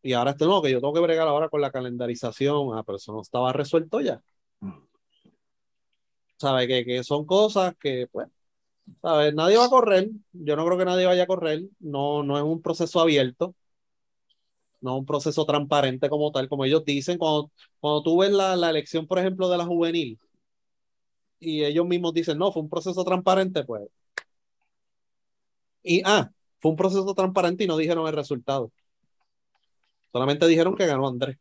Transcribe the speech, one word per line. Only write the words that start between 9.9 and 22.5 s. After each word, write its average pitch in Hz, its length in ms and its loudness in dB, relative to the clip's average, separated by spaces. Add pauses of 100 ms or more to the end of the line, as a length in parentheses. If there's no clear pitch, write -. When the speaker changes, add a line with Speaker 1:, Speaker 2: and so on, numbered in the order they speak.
Speaker 1:
Yo 147 220 -2
no 156 100 -2
creo 180 120 2
que 180 80 2
nadie 180 220 2
vaya 180 160 4
a 175 40 0
correr. 170 360 -2 (160)
No, 147 440 -2
no 143 140 0
es 143 60 0
un 160 180 -2
proceso 165 400 -2
abierto. 151 540 2 (1300)
No 127 140 -4
es 139 40 -4
un 135 80 -8
proceso 151 380 0
transparente 143 640 0
como 151 220 -2
tal. 135 180 -2
Como 139 160 -2
ellos 151 200 2
dicen, 143 320 -2
cuando, 151 340 0 (280)
cuando 147 240 -2
tú 165 160 2
ves 196 120 4
la, 190 240 2
la 170 140 0
elección, 160 380 -4
por 185 120 -2
ejemplo, 185 300 -2
de 180 80 2
la 170 80 -2
juvenil, 170 540 -2 (1200)
y 156 240 -2
ellos 151 220 2
mismos 175 280 0
dicen, 165 240 -2
"No, 185 140 0